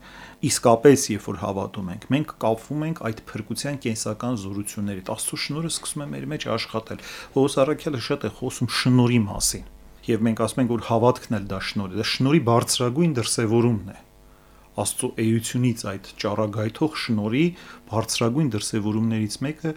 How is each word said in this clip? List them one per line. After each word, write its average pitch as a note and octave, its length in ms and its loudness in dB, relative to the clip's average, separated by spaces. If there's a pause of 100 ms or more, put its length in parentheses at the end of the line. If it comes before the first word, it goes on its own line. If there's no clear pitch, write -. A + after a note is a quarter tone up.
(360)
իսկապես B2+ 680 6
երբ G2+ 200 -2
որ G2+ 120 -6
հավատում G2 500 -4
ենք, - 180 -8
մենք D3 300 -2
կապվում B2+ 480 -2
ենք D#3+ 180 -4
այդ A2+ 220 -6
փրկության - 540 -8
կենսական A#2+ 600 -4
զորությունների G2+ 640 -6
հետ։ F#2+ 80 -8
Աստծո - 280 -6
շնորհը D#3 360 -6
սկսում - 300 -8
է C#3+ 40 -10
մեր C3+ 200 -8
մեջ D3+ 200 -8
աշխատել։ A2 540 -4 (260)
Պողոս C#3 300 2
Առաքյալը C#3+ 460 0
շատ C#3+ 240 -4
է G#2+ 40 -4
խոսում - 380 -4
շնորհի B2 520 6
մասին։ G2 440 -2 (380)
Եվ A2 180 2
մենք A2+ 220 2
ասում A2 180 0
ենք, A#2+ 100 2
որ A2 140 0
հավատքն A2+ 520 2
էլ G2+ 100 -6
դա F#2+ 120 -4
շնորհ G2 300 -4
է, F#2 80 -6
դա A2 100 -2
շնորհի C#3 360 4
բարձրագույն B2 760 2
դրսևորումն A2+ 720 2
է։ - 80 -16 (760)
Աստծո G#2 400 -4
էությունից A2+ 680 0
այդ G2 300 -8
ճառագայթող G#2+ 840 -2
շնորհի A2+ 480 0 (400)
բարձրագույն A#2 680 0
դրսևորումներից G#2+ 840 -2
մեկը D#3 400 -4